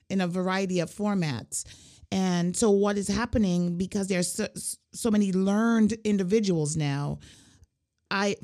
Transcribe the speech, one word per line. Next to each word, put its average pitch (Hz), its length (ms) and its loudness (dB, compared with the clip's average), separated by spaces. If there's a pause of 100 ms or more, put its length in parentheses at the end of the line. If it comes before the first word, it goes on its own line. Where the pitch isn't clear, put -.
in 190 120 -2
a 180 60 0
variety 185 540 -2
of 160 100 -4
formats. 185 760 -4 (460)
And 180 440 0
so 226 140 2
what 202 280 2
is 190 100 -4
happening, 196 720 0
because 190 300 -4
there 185 120 0
are 180 40 2
so, 208 240 -4 (460)
so - 160 -2
many 208 240 2
learned 208 600 4 (100)
individuals 190 760 2
now, 147 420 -2 (920)
I, 202 320 0